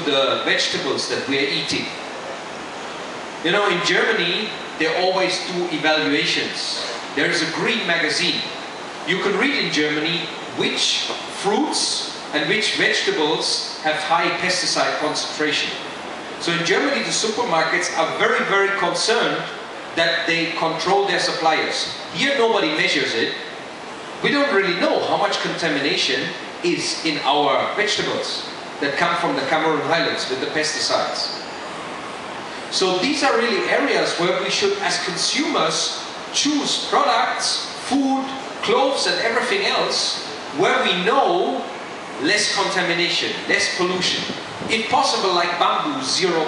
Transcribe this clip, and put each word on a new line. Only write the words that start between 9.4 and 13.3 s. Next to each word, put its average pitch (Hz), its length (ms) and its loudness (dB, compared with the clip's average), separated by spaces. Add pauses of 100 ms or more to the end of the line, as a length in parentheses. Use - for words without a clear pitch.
in 160 60 -4
Germany 151 560 0 (300)
which - 520 0 (320)
fruits - 720 0 (180)
and 151 140 0
which 208 300 2
vegetables - 1040 0